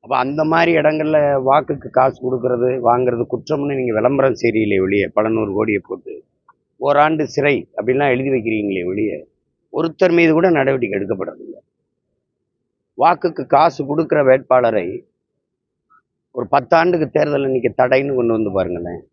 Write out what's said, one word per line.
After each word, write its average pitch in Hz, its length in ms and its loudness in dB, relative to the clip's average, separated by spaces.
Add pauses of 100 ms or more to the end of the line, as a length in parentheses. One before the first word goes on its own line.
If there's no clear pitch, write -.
அப்ப 131 160 -4
அந்த 139 280 0
மாதிரி 165 320 2
இடங்கள்ல 151 680 2
வாக்குக்கு 143 440 0
காசு 131 300 2
கொடுக்கறது, 123 480 -2 (160)
வாங்குறது 120 480 2
குற்றம்னு 143 420 -4
நீங்க 127 180 -2
விளம்பரம் 127 500 0
செய்றீங்களே 107 380 0
ஒழிய, 101 280 0
பல 107 200 -2
நூறு 110 240 -2
கோடியை 107 340 -2
போட்டு - 360 -12 (540)
ஓராண்டு 147 500 0
சிறை 139 500 -2
அப்படின்லாம் 127 320 0
எழுதி 131 220 -2
வைக்கிறீங்களே 104 560 -2
ஒழிய, 92 400 -6 (460)
ஒருத்தர் 165 400 0
மீது 170 200 4
கூட 170 180 4
நடவடிக்கை 131 500 0
எடுக்கப்படுறதில்ல. 95 560 -8 (1400)
வாக்குக்கு 156 480 0
காசு 151 400 2
கொடுக்கிற 151 380 0
வேட்பாளரை 120 800 2 (1300)
ஒரு - 200 -6
பத்தாண்டுக்கு 160 600 2
தேர்தல் 143 400 0
நிக்க 120 260 0
தடைன்னு 131 380 2
கொண்டு 120 180 2
வந்து 107 200 -2
பாருங்களேன் 87 500 -4 (100)